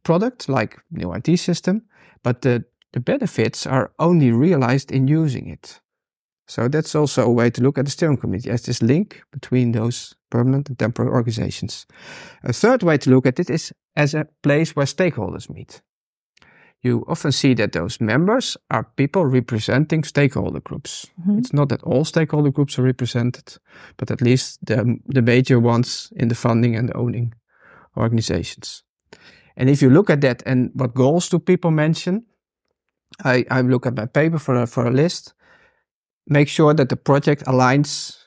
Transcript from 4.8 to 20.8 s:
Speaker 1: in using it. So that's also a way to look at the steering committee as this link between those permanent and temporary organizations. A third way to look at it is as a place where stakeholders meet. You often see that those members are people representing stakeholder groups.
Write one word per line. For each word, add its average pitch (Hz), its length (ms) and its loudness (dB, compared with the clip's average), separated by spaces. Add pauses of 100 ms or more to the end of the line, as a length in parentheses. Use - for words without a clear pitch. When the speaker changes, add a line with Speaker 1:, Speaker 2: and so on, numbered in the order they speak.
Speaker 1:
in 131 160 0
using 151 420 -2
it. - 320 -20 (640)
So 117 200 -4
that's 151 280 -2
also 143 300 0
a 117 80 4
way 120 160 2
to 120 120 -4
look 139 160 2
at 135 80 -2
the 139 60 -6
steering 151 260 0
committee 98 340 -6
as 117 100 -4
this 120 200 -6
link 147 500 0
between 123 400 -2
those 117 440 -4 (140)
permanent 131 400 0
and 123 80 -10
temporary 117 340 -2
organizations. 117 760 -4 (560)
A 123 100 -4
third 233 300 2
way 160 160 4
to - 100 0
look 127 160 6
at 127 140 0
it 175 100 -4
is - 240 -6 (220)
as 147 180 0
a 151 140 -4 (160)
place 147 320 2
where 143 100 0
stakeholders 107 640 -4
meet. - 320 -18 (1000)
You 120 240 0
often 160 240 -2
see 131 240 2
that 110 160 0
those 85 280 -6
members 165 580 0 (120)
are 113 140 -2 (120)
people 147 300 0
representing 131 800 0
stakeholder 101 560 -2
groups. - 480 -14 (120)